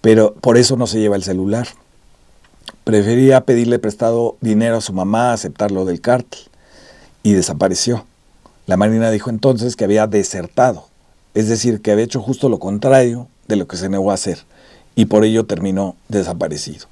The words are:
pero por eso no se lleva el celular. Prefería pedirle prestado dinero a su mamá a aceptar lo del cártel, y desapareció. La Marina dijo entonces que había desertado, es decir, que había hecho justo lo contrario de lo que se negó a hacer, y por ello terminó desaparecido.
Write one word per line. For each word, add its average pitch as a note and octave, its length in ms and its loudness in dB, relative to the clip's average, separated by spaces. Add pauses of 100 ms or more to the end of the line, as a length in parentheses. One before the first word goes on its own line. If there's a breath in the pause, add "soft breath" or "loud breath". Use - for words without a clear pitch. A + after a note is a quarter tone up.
pero A2 340 4
por A#2 220 2
eso B2 200 4
no A#2+ 120 -2
se A2+ 100 -4
lleva G#2 160 0
el G2 80 -4
celular. G2 460 -4 (1120)
Prefería B2 600 4
pedirle A#2+ 360 2
prestado A#2 640 -2
dinero A2+ 380 0
a - 20 -2
su G#2+ 120 -10
mamá G#2 380 0
a A#2 40 0
aceptar G2+ 360 -4
lo F#2+ 140 -4
del F2+ 160 -4
cártel, - 400 -2 (800 soft breath)
y G#2 120 4
desapareció. F#2+ 720 -2 (600)
La F#2 100 0
Marina A2 360 2
dijo G#2+ 180 -4
entonces A#2+ 460 -2
que A2+ 80 -2
había G#2+ 240 2
desertado, G2+ 800 -2 (440)
es A2 160 -2
decir, A2+ 320 -2
que G#2+ 120 0
había G#2+ 140 2
hecho A#2+ 140 -6
justo B2+ 280 -2
lo A2+ 100 0
contrario B2 680 0 (180)
de A2 80 -2
lo F#2+ 140 -2
que F#2 80 -12
se F#2 120 -6
negó G2 220 -2
a G2 40 0
hacer, F#2 240 -6 (580 soft breath)
y A2+ 80 4
por G#2+ 200 4
ello A2 220 2
terminó F#2+ 480 -4 (140)
desaparecido. E2 840 -6